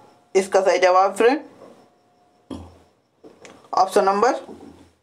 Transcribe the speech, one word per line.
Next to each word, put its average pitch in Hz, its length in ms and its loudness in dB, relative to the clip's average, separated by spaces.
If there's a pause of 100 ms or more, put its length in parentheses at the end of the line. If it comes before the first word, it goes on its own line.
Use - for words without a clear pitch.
(360)
इसका 190 260 0
सही 180 180 0
जवाब 190 360 2
फ्रेंड 254 260 0 (2250)
Option 190 320 0
number 214 340 0 (640)